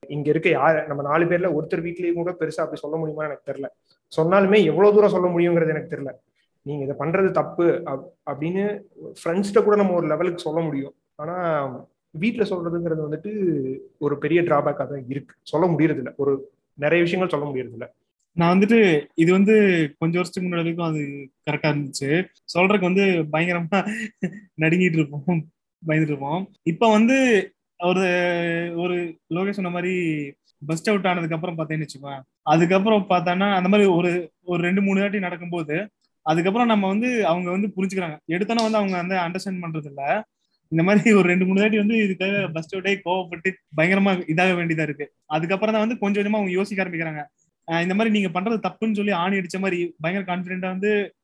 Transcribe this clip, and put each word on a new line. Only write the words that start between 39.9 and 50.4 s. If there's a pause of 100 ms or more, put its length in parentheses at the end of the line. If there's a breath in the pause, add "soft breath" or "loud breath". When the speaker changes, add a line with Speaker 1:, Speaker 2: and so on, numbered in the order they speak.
Speaker 2:
இந்த
மாதிரி
ஒரு
ரெண்டு
மூணு
வாட்டி
வந்து
இதுக்காக (140)
பஸ்ட்
அவுட்டே
கோவப்பட்டு (260)
பயங்கரமா (140)
இதாக
வேண்டியதா
இருக்கு. (140)
அதுக்கப்புறம்
தான்
வந்து
கொஞ்சம்
கொஞ்சமா
அவங்க
யோசிக்க
ஆரம்பிக்கிறாங்க. (460)
ஆஹ்,
இந்த
மாதிரி
நீங்க
பண்றது
தப்புன்னு
சொல்லி
ஆணி
அடிச்ச
மாதிரி
பயங்கர
கான்ஃபிடென்ட்டா